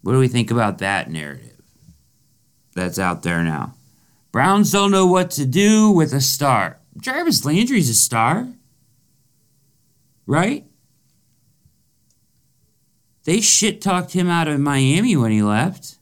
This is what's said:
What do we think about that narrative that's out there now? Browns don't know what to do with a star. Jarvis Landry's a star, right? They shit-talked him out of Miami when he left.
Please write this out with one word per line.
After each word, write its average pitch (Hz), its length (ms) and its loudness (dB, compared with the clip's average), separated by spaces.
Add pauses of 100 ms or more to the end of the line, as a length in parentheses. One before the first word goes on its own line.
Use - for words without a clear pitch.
What 101 100 -2
do 131 60 2
we 131 100 2
think 120 220 -2
about 110 280 0
that 98 320 -4
narrative 73 520 -14 (1120)
that's 90 240 -6
out 90 240 -4
there 85 200 -2
now? 80 340 -6 (540)
Browns 190 400 2
don't 202 200 0
know 190 160 4
what 180 260 2
to 147 140 -4
do 208 440 4
with 165 220 2
a 139 80 -2
star. 127 600 -2 (180)
Jarvis 294 460 -2
Landry's 185 440 2
a 113 60 -2
star, 139 540 0 (1800)
right? 185 400 -2 (2500)
They 180 160 0
shit-talked 196 720 0
him 180 160 0
out 170 200 0
of 147 120 -2
Miami 143 560 2
when 117 140 2
he 107 120 2
left. 110 580 -2